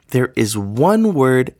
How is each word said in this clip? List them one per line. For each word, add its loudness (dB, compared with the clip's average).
there 0
is -4
one 0
word 0